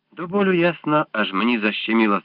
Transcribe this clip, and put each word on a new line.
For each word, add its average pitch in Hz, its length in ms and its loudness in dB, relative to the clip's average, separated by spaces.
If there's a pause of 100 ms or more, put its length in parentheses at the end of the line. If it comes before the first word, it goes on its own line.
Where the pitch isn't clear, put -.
(120)
До 170 160 -10
болю 190 260 0
ясно, 165 580 0
аж 104 220 -4
мені 113 260 0
защеміло 107 640 0